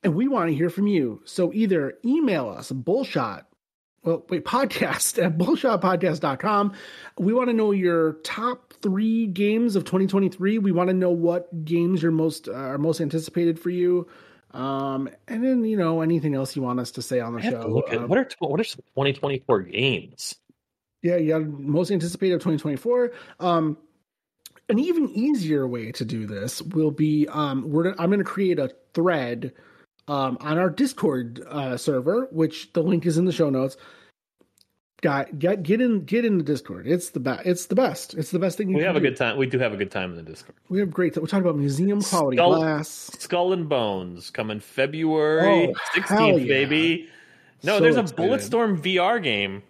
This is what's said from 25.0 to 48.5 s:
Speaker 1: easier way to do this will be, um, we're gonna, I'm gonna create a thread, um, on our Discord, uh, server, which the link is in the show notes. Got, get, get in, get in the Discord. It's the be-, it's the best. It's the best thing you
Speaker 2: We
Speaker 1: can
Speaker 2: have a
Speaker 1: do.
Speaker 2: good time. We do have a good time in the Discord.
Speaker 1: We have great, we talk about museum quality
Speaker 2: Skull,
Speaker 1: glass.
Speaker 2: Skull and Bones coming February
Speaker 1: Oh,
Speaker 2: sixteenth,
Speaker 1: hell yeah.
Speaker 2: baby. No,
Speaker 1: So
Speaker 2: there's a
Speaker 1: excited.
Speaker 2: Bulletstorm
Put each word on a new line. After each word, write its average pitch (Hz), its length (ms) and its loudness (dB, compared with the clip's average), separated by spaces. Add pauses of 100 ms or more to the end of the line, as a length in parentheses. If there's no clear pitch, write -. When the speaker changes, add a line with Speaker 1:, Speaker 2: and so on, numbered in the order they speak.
Speaker 1:
easier 190 560 0
way 120 280 -6
to - 100 -6
do 113 220 -6
this 104 360 -8
will 156 300 0
be, 151 380 2
um, 143 400 -2
we're 156 140 0
gonna, 190 160 0
I'm 170 100 2
gonna 196 160 2
create 185 340 0
a 131 100 -2 (240)
thread, 131 600 0 (560)
um, 131 320 0
on 151 160 0
our 185 120 2
Discord, 131 760 -2
uh, 131 300 -4
server, 160 540 0
which 160 420 -2
the 170 100 0
link 170 220 2
is 165 120 2
in 175 80 4
the 180 60 2
show 156 180 2
notes. 135 280 -2 (1300)
Got, 143 340 -2
get, 180 240 0
get 180 180 2
in, 226 260 2
get 233 200 0
in 208 140 2
the 160 40 -2
Discord. 117 440 -4
It's 175 240 -2
the - 80 -6
be-, 127 260 -2
it's 180 220 -2
the 190 80 -2
best. 233 400 0
It's 156 160 -6
the 175 80 0
best 175 180 -2
thing 208 120 -4
you 190 80 0
Speaker 2:
We - 40 2
Speaker 1:
can 175 60 0
Speaker 2:
have 180 80 0
a 151 40 2
Speaker 1:
do. 143 100 2
Speaker 2:
good 127 60 -6
time. 120 220 -2
We 135 80 2
do 127 140 -2
have 120 120 0
a 104 60 -8
good 95 140 -4
time 92 180 -4
in 85 80 -12
the 82 60 -14
Discord. 78 320 -20 (140)
Speaker 1:
We 190 100 -2
have 202 100 0
great, 170 260 0
we 160 120 -4
talk 196 140 0
about 175 140 2
museum 151 460 0
quality 156 360 0
Speaker 2:
Skull, 175 180 6
Speaker 1:
glass. 160 640 -2
Speaker 2:
Skull 175 340 0
and 170 160 -4
Bones 95 640 -2
coming 107 280 -6
February 156 1120 2
Speaker 1:
Oh, - 40 -4 (200)
Speaker 2:
sixteenth, 208 260 2
Speaker 1:
hell 202 200 6
yeah. 123 80 -2
Speaker 2:
baby. 151 600 2 (560)
No, 202 140 2
Speaker 1:
So 185 60 4
Speaker 2:
there's 156 120 8
a 247 60 4
Speaker 1:
excited. 165 300 -2
Speaker 2:
Bulletstorm 214 480 0